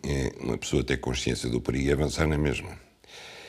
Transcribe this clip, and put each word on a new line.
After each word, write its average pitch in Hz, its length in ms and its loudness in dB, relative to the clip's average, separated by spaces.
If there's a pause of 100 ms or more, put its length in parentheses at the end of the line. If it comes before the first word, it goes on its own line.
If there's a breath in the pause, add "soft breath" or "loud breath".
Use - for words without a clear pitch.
é 69 380 0
uma 58 160 -2
pessoa - 280 0
ter 65 140 0
consciência 64 500 -2
do 58 120 0
perigo 67 280 0
e 71 40 6
avançar 71 340 2
na 76 120 4
mesma. 73 320 0 (800 loud breath)